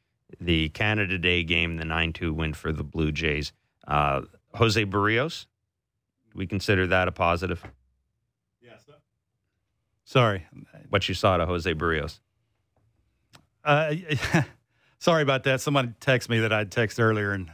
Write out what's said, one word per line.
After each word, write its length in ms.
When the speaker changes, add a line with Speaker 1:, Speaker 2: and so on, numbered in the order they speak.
Speaker 1:
The 280
Canada 480
Day 280
game, 320
the 80
nine 260
two 220
win 200
for 200
the 100
Blue 300
Jays. 400
Uh, 360
Jose 300
Berrios, 600
do 40
we 100
consider 400
that 200
a 60
positive? 500
Speaker 2:
Yes, 240
sir. 100
Sorry. 420
Speaker 1:
What 180
you 80
saw 220
to 80
Jose 280
Berrios? 460
Speaker 2:
Uh, 300
<laughs> 520
sorry 240
about 200
that. 180
Somebody 280
texted 280
me 100
that 120
I'd 200
text 280
earlier 320
and 220